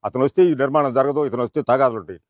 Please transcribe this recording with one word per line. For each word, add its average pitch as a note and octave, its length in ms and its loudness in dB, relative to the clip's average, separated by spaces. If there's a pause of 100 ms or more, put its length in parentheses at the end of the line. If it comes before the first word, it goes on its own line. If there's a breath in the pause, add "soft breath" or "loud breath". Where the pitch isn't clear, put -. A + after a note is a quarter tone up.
అతను B2+ 220 -2
వస్తే C#3 140 0 (100)
ఈ - 20 0 (100)
నిర్మాణం C#3 360 0
జరగదు, C#3 300 0
ఇతను A#2+ 180 -4
వస్తే D3+ 140 -6 (100)
తగాదాలు C3 300 2
ఉంటాయి. F2+ 300 -14